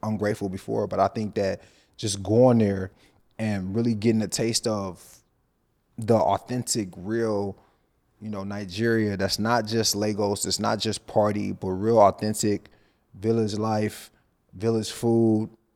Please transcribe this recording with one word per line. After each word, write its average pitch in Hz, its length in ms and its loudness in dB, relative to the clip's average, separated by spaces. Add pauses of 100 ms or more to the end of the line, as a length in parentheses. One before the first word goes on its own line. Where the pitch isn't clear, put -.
ungrateful 104 460 -2
before, 107 380 -4
but 92 120 -2
I 98 80 6
think 107 280 -6
that 98 260 -2 (340)
just 101 280 -6
going 117 360 6
there 95 320 0 (480)
and 101 360 -4
really 117 200 0
getting 110 260 2
a 104 60 -2
taste 117 400 -2
of 98 360 -6 (960)
the 113 180 2
authentic, 110 800 -2
real, 101 640 -4 (640)
you 107 80 -12
know, 101 140 -8
Nigeria, 104 760 -2
that's 95 220 -2
not 113 260 2
just 110 300 0
Lagos, 104 500 -2
it's 95 140 -2
not 110 200 0
just 104 280 -4
party, 104 440 0
but 95 180 -6
real 104 300 2
authentic 104 680 2 (460)
village 110 400 0
life, 107 560 -4 (420)
village 110 380 -2
food, 113 580 2 (260)